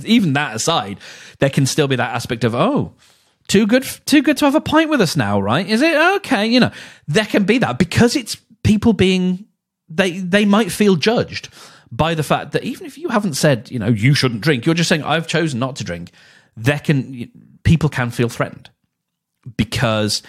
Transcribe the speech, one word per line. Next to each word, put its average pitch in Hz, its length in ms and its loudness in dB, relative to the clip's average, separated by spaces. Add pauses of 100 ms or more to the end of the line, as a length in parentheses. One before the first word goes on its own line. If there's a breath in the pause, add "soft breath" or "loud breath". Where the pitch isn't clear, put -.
Even 190 300 2
that 139 200 -2
aside, 113 440 -4 (400 loud breath)
there 139 120 2
can 135 160 2
still 147 220 0
be 131 80 -2
that 120 180 -2
aspect 123 300 -4
of, 110 100 0
"Oh, 156 400 0 (540 soft breath)
too 214 180 4
good 247 160 2
f-, - 240 -12
too 285 160 4
good 294 160 0
to 302 80 2
have 269 80 2
a 302 60 2
pint 311 280 2
with 294 140 2
us 156 140 -2
now, 104 220 0
right? 117 280 0
Is 220 160 0
it? 330 120 2 (220)
Okay," 220 300 -2
you 240 140 2
know, 113 100 2 (360 loud breath)
there 208 200 0
can 208 180 0
be 214 140 2
that 123 200 -2
because 220 380 2
it's 240 200 -8 (260)
people 214 320 4
being, 185 500 2 (460)
they, 180 280 -2
they 196 260 2
might 208 260 4
feel 202 260 4
judged 175 520 -2 (420 loud breath)
by 151 240 -2
the 156 80 -2
fact 143 300 -2
that 160 120 -2
even 311 220 -10
if 277 100 -18
you 320 120 -8
haven't 208 260 -2
said, 131 360 0
you 127 80 -8
know, 107 100 -2
"You 123 260 2
shouldn't 120 260 -2
drink," 120 240 0
you're 165 100 2
just 165 140 0
saying, 160 140 0
"I've 160 240 -2
chosen 160 320 -2
not 127 180 -4
to - 80 -8
drink." 87 280 -10 (440 soft breath)
There 131 220 0
can, 127 520 -4 (320)
people 156 260 4
can 123 220 -4
feel 120 180 -2
threatened - 420 -8 (840)
because 107 720 -2